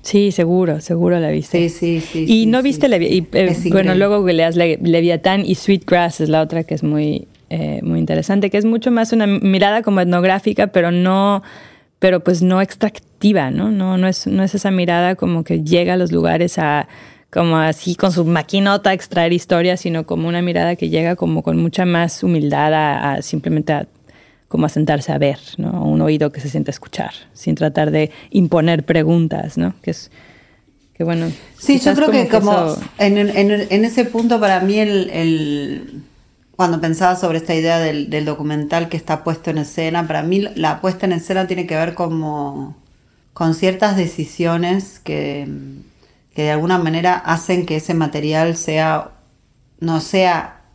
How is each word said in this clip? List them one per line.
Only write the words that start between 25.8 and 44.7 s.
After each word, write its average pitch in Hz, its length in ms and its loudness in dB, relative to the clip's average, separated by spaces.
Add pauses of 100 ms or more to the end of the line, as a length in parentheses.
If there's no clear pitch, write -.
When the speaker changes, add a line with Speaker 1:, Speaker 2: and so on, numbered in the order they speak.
Speaker 1:
Un 156 180 2
oído 151 280 0
que 143 100 -14
se 139 100 -8
siente 151 200 -4
a - 20 -8
escuchar, - 400 -10 (200)
sin - 220 -6
tratar 151 360 0
de 156 200 0 (220)
imponer 170 520 2
preguntas, 160 720 0
¿no? 170 240 -2
Que 170 120 -6
es, - 180 -12 (840)
que 165 120 -6
bueno, 165 240 -2 (300)
Speaker 2:
Sí, - 160 2
yo 262 40 4
Speaker 1:
quizás 285 180 2
Speaker 2:
creo 294 140 2
que 254 180 2
Speaker 1:
como 202 220 4
que 190 60 4
Speaker 2:
como 170 160 2
Speaker 1:
eso - 80 -6 (180)
Speaker 2:
en, 202 180 4
en, 202 140 2 (200)
en, 208 200 0
en 208 160 4
ese 233 180 0
punto 233 360 0
para 190 200 2
mí 196 180 2
el, 202 300 2
el, 147 920 -2 (520)
cuando 170 280 0
pensaba 175 340 2
sobre 170 220 -2
esta 165 160 -4
idea 165 240 0
del, 151 320 -2
del 151 160 -4
documental 151 640 -4
que 160 80 -6
está 156 260 -4
puesto 160 260 -6
en 151 60 -4
escena, 160 500 -4
para 151 160 -4
mí 180 180 0 (140)
la 156 280 -2
puesta 185 240 -2
en 185 60 0
escena 185 340 -2
tiene 180 200 -4
que 160 100 -6
ver 165 180 -2
como 151 840 -6 (560)
con 160 220 0
ciertas 190 420 0
decisiones 175 1080 -2